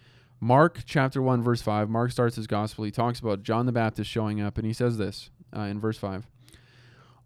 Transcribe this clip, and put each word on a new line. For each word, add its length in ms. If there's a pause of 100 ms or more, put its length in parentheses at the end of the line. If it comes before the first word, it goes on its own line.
(400)
Mark 460
chapter 340
one, 220
verse 200
five, 280
Mark 220
starts 240
his 100
gospel. 380
He 80
talks 280
about 220
John 240
the 60
Baptist 380
showing 300
up, 160
and 100
he 60
says 240
this, 340 (260)
uh, 60
in 180
verse 180
five. 300 (960)